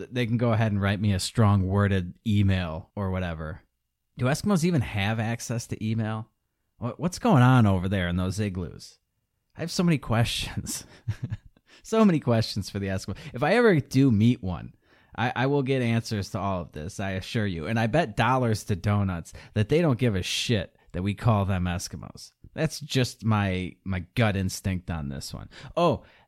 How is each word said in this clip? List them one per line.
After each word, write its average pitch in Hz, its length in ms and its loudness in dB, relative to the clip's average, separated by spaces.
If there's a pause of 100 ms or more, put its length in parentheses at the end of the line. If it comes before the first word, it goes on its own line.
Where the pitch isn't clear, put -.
(100)
They 123 160 -2
can 117 100 0
go 117 160 2
ahead 110 200 2
and 101 100 0
write 101 180 0
me 104 140 2
a 92 60 0
strong 101 460 4
worded 95 480 2 (120)
email 95 680 0
or 98 160 -4
whatever." 82 520 -6 (540)
Do 123 100 -2
Eskimos 156 360 0
even 170 200 2
have 104 360 -2
access 113 500 -6
to - 160 -8
email? 110 440 -4 (500)
What, - 220 -8
what's 175 180 -2
going 180 240 6
on 123 240 8
over 95 220 2
there 95 180 0
in 87 100 -2
those 92 220 -2
igloos? 95 600 -8 (580)
I - 60 -14
have 170 100 -8
so 185 100 0
many 170 160 4
questions. - 840 -2 (240)
<laughs> - 160 -8 (600)
So 220 180 2
many 180 160 6
questions 113 520 0
for 101 80 -8
the 98 80 -4
Eskimo. 95 300 -6 (180)
If 139 80 -6
I 170 140 2
ever 220 220 6
do 135 320 4
meet 113 320 4
one, 90 320 -8 (420)
I, 120 200 -2
I 127 100 -2
will 139 160 0
get 127 200 0
answers 113 480 -2
to 107 80 -6
all 92 240 -2
of 73 100 -14
this, 78 260 -10
I 98 120 -6
assure 101 360 -4
you. 82 200 -4
And 113 120 -2
I 113 100 2
bet 117 280 0
dollars 120 480 2
to 104 120 -2
donuts 95 580 -2 (180)
that 104 160 0
they 160 140 4
don't 135 160 2
give 117 180 2
a 90 60 -2
shit - 520 -2 (180)
that 90 100 -4
we 101 100 0
call 101 320 2
them 92 200 -2
Eskimos. - 680 -8 (220)
That's - 260 -4
just 131 420 -2
my, 98 640 0
my 92 300 -6
gut 107 200 2
instinct 95 560 -4
on 73 200 -6
this - 240 -10
one. - 160 -16 (260)
Oh, 165 280 0 (240)